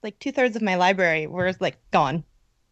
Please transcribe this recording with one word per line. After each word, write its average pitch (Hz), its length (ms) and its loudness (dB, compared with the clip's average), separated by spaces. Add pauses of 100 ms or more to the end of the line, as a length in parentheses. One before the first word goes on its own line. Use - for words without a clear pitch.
like, 214 160 -12
two-thirds 254 340 -2
of 220 80 -6
my 185 140 0
library 180 500 2
were, 180 320 -4
like, 175 180 -4 (140)
gone. 156 320 2 (500)